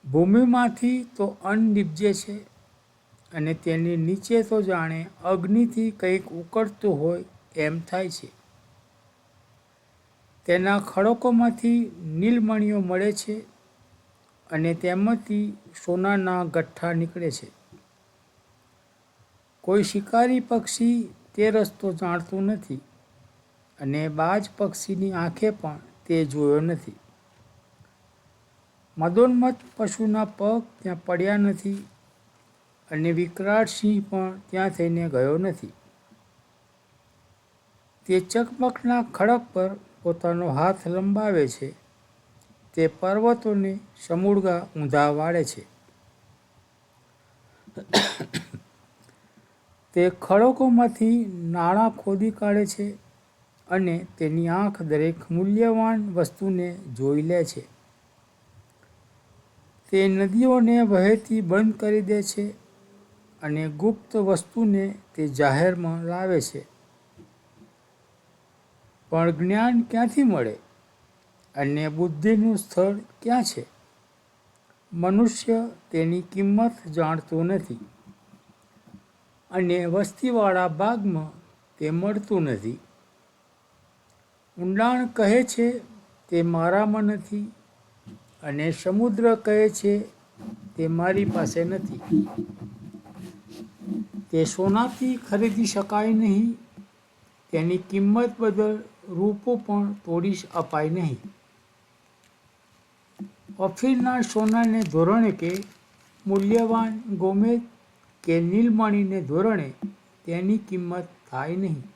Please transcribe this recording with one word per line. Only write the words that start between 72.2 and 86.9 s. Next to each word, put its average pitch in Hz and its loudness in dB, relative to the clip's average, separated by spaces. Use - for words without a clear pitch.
સ્થળ 196 0
ક્યાં 240 0
છે? - -8
મનુષ્ય 226 0
તેની 170 -2
કિંમત 202 0
જાણતો 160 -2
નથી 170 -4
અને 180 0
વસ્તીવાળા 196 0
ભાગમાં 185 -2
તે 151 -4
મળતું 196 -2
નથી. 117 -4
ઊંડાણ 226 0
કહે 226 4
છે, 240 0
"તે 170 0
મારામાં 185 2